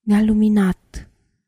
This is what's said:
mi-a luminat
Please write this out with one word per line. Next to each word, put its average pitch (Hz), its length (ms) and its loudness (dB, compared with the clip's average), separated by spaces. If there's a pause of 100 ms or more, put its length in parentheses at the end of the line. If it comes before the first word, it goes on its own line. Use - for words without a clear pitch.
mi-a 208 220 0
luminat 214 880 -2 (380)